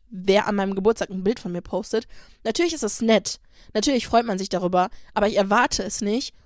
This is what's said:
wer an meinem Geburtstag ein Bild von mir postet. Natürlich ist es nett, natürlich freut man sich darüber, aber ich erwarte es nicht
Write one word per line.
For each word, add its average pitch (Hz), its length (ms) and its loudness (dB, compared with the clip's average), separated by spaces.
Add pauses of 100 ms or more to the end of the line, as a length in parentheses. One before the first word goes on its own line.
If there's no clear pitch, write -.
(100)
wer 196 360 4
an 202 100 0
meinem 196 180 0
Geburtstag 196 360 0
ein 185 140 -6
Bild 226 160 0
von 175 120 -8
mir 175 100 -6
postet. 220 440 -4 (380)
Natürlich 330 300 0
ist 302 80 -6
es - 180 -2
nett, 220 400 2 (320)
natürlich 233 340 0
freut 233 200 2
man 196 120 -2
sich 190 100 -4
darüber, 180 420 0 (240)
aber 208 140 2
ich - 80 -2
erwarte 208 460 2
es 196 200 -6
nicht 214 320 -4 (120)